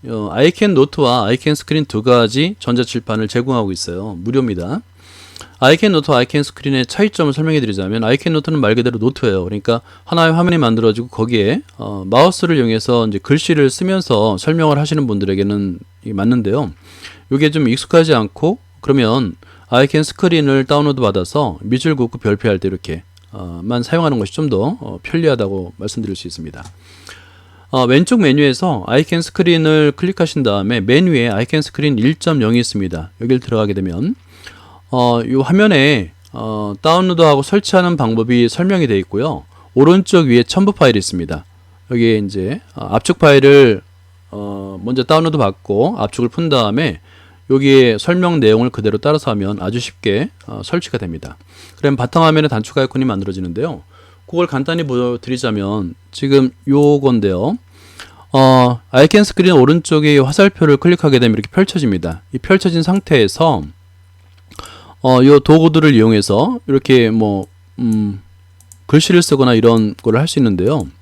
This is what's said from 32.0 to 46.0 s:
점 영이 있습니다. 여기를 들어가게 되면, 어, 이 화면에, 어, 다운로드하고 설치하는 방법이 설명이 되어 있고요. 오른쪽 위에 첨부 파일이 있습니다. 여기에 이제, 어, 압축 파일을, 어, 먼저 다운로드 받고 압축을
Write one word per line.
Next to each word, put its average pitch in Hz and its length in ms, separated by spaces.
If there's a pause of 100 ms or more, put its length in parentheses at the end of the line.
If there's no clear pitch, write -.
점 156 240
영이 117 200
있습니다. 90 520 (100)
여기를 123 200
들어가게 107 340
되면, 95 400 (760)
어, 123 320
이 117 120
화면에, 143 800 (200)
어, 107 480
다운로드하고 165 600
설치하는 180 560
방법이 117 500
설명이 180 380
되어 110 120
있고요. 98 460 (300)
오른쪽 170 540
위에 120 140
첨부 196 300
파일이 123 260
있습니다. 82 460 (460)
여기에 117 280
이제, 101 440 (120)
어, - 200
압축 - 240
파일을, 139 640 (480)
어, 98 520
먼저 127 200
다운로드 160 340
받고 117 600
압축을 117 320